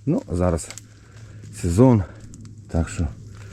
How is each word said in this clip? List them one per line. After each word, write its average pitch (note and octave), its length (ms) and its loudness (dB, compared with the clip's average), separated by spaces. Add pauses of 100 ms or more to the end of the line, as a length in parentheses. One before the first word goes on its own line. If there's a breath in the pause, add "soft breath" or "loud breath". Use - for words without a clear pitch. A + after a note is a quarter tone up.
Ну, G3 220 0
зараз F2 400 0 (920 loud breath)
сезон, G#2+ 420 6 (640 loud breath)
так E2 200 0
що - 200 -2 (440 loud breath)